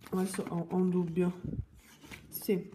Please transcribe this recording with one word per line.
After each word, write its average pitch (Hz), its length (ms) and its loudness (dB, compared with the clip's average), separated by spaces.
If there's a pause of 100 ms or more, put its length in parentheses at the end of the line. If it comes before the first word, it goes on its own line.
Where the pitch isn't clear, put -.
(100)
Adesso 185 380 0
ho, 170 200 0
ho 175 60 -2
un 185 160 4
dubbio. 175 420 2 (960)
Sì, - 480 -2